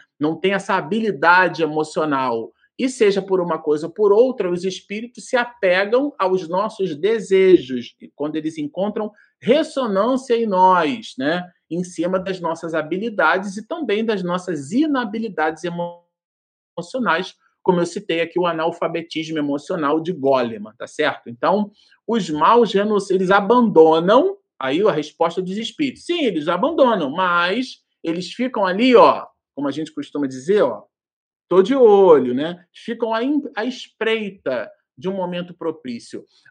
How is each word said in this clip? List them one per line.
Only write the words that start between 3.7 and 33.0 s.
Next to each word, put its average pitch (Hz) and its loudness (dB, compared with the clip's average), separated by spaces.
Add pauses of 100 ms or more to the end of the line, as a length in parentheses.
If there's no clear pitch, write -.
ou 160 -14
por 208 2
outra, 220 0
os 175 -4
espíritos 202 -10
se 254 -2
apegam 233 0
aos 185 -2
nossos 185 -4
desejos, 180 2
e - -20
quando 151 -6
eles 156 -6
encontram 208 -6 (260)
ressonância 254 0
em 233 0
nós, 180 2
né? 170 -2 (240)
Em 175 -4
cima 180 -4
das 185 -8
nossas 165 -6
habilidades 185 -2
e 220 -16
também 226 -4
das 214 -2
nossas 175 -6
inabilidades 220 -2
emocionais, - -8 (300)
como 180 4
eu 165 0
citei 170 -4
aqui, 170 -4
o 180 0
analfabetismo 165 -4
emocional 147 -2
de 160 -6
Goleman, 123 -2
tá 113 -12
certo? - -4
Então, 185 -2 (340)
os 202 -2
maus 185 4
renunci-, 196 0
eles 185 0
abandonam, 202 4 (200)
aí 135 -2
a 185 4
resposta 165 -2
dos 185 -6
espíritos. 160 -6
Sim, 339 -2
eles 165 -2
abandonam, 214 2
mas 180 -2 (220)
eles 170 -6
ficam 240 -2
ali, 220 2
ó, 139 6 (280)
como 143 -6
a 135 -4
gente 151 -8
costuma 143 -8
dizer, 131 0
ó, 113 -2 (640)
"tô 185 4
de 208 2
olho", 190 6
né? 160 -6
Ficam 226 -6